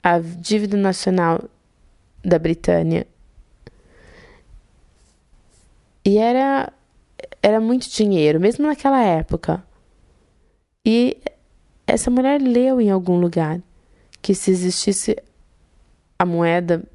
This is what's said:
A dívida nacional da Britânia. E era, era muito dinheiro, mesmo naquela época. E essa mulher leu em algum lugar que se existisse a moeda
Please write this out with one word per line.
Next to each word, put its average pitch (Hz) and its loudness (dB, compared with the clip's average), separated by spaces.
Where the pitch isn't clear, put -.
A 175 2
dívida 196 -4
nacional 185 0
da 175 2
Britânia. 165 -2
E 202 4
era, 262 0
era 214 4
muito 240 -2
dinheiro, 160 2
mesmo 233 0
naquela 277 0
época. 170 -2
E 233 2
essa 247 0
mulher 269 2
leu 254 2
em 208 2
algum 180 0
lugar 165 -2
que 196 0
se - -2
existisse 185 -2
a 180 2
moeda 170 0